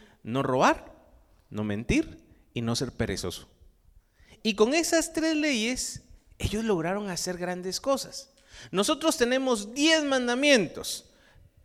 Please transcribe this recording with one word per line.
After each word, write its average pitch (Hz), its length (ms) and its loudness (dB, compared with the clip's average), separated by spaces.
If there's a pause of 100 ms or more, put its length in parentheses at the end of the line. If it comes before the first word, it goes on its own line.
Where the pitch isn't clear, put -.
(220)
No 127 220 -2
robar, 151 500 2 (560)
no 107 140 -4
mentir 113 560 -2 (340)
y 120 80 -4
no 117 140 0
ser 120 160 -4
perezoso. 98 580 -6 (960)
Y 220 100 0
con 220 180 4
esas 330 400 2
tres 320 240 0
leyes, 254 680 -2 (340)
ellos 220 280 -2
lograron 196 440 0
hacer 180 280 -4
grandes 180 420 -6
cosas. - 540 -6 (380)
Nosotros 294 440 2
tenemos 240 580 0
diez 311 300 4
mandamientos, 254 1040 2 (560)